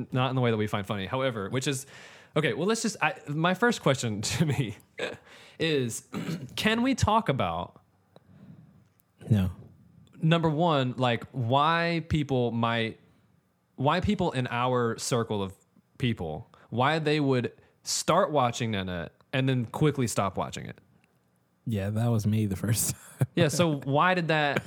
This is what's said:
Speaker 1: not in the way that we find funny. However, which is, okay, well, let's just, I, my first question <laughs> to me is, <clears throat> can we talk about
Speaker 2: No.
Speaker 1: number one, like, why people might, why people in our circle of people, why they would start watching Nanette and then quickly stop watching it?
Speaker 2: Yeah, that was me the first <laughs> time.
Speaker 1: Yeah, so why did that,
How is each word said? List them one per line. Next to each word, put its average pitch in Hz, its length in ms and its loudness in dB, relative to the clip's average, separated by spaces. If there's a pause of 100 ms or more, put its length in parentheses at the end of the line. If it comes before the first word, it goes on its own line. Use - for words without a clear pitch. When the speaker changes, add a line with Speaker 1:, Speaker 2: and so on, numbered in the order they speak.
(120)
Speaker 1:
not 131 180 0
in 131 60 -2
the 131 60 0
way 120 80 4
that 110 60 2
we 107 100 0
find 104 200 -4
funny. 98 200 -4
However, 117 440 -4
which 131 160 -4
is, 135 200 -4 (500)
okay, 156 180 2
well, 160 120 -2
let's 226 160 0
just, 226 200 -2
I, 151 120 2 (140)
my 160 260 0
first 233 280 0
question 117 400 0
<laughs> - 0 -
to - 240 0
me 123 300 0 (840)
is, 139 460 -2 (260)
<clears throat> 147 260 -8
can 226 260 2
we 262 120 2
talk 214 340 2
about 90 520 -2 (1500)
Speaker 2:
No. 92 220 4 (720)
Speaker 1:
number 165 260 4
one, 143 480 2
like, 123 360 2
why 160 760 2
people 135 440 0
might, 117 460 0 (800)
why 151 240 2
people 185 320 0
in 123 180 -2
our 123 480 0
circle 110 440 -2
of 95 100 -6 (460)
people, 92 500 -4 (220)
why 139 280 0
they 151 220 0
would 131 320 0 (300)
start 175 480 0
watching 123 420 0
Nanette 92 400 -4 (200)
and 131 160 2
then 127 180 0
quickly 135 400 0
stop 98 300 -2
watching 76 300 -6
it? - 120 -14 (840)
Speaker 2:
Yeah, 104 260 -4
that 113 180 0
was 107 180 0
me 107 200 2
the 98 100 2
first 107 340 0
<laughs> - 280 -12
time. - 180 2
Speaker 1:
Yeah, 170 100 6
so 151 280 2 (100)
why 151 300 4
did 170 140 0
that, 147 380 2